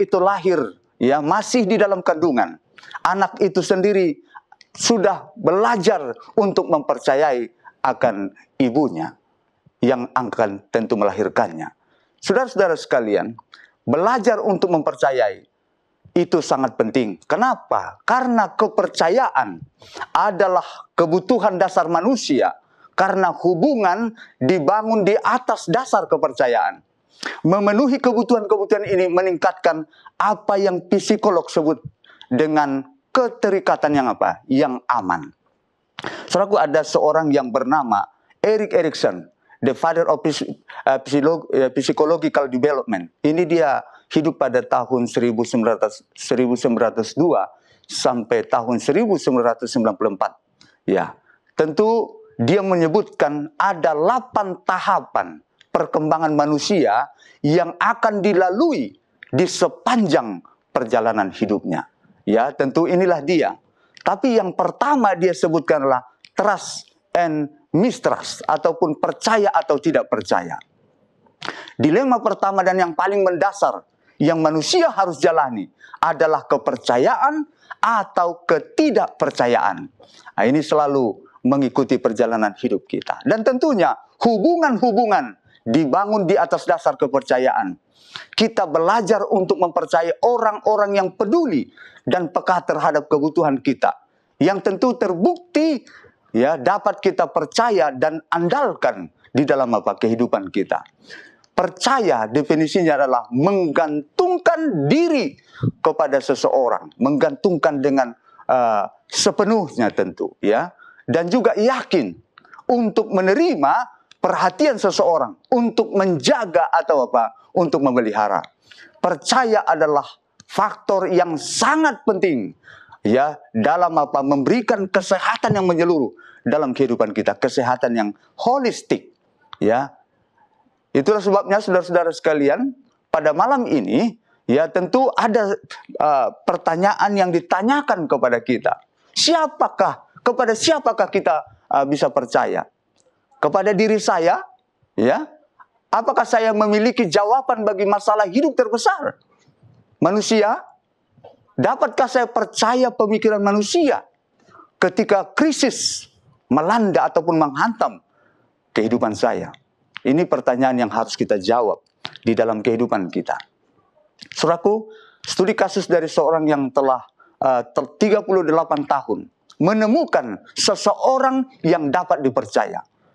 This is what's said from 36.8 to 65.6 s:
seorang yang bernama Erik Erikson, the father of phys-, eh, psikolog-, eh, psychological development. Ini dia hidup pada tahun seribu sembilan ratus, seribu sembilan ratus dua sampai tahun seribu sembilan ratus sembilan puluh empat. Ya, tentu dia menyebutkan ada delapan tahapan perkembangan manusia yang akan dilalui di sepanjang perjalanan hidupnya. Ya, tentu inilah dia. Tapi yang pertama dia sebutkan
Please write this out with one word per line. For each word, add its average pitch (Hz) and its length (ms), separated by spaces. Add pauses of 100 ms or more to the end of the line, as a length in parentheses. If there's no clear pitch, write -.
seorang 151 480
yang 135 160
bernama 127 560 (400)
Erik 208 320
Erikson, 113 480 (400)
the 131 80
father 165 320
of - 160
phys-, 151 240 (400)
eh, 135 160
psikolog-, 147 480
eh, 127 240
psychological 151 720
development. 123 640 (160)
Ini 160 240
dia 151 320 (320)
hidup 160 240
pada 127 240
tahun 123 480
seribu 120 320
sembilan 113 400
ratus, - 320
seribu 123 400
sembilan 117 400
ratus 110 240
dua 135 320 (400)
sampai 120 560
tahun 120 320
seribu 185 400
sembilan 120 400
ratus 120 160
sembilan 110 240
puluh 107 160
empat. 101 180 (540)
Ya, 90 320 (400)
tentu 214 640 (120)
dia 175 320
menyebutkan 160 960
ada 170 320
delapan 202 720
tahapan 131 720 (320)
perkembangan 160 640
manusia 147 800 (320)
yang 170 320
akan 208 480
dilalui 185 640 (400)
di 147 160
sepanjang 156 960 (320)
perjalanan 113 560
hidupnya. 92 560 (400)
Ya, 113 240
tentu 143 400
inilah 175 320
dia. 143 320 (480)
Tapi 220 400
yang 180 160
pertama 220 560
dia 175 160
sebutkan 160 560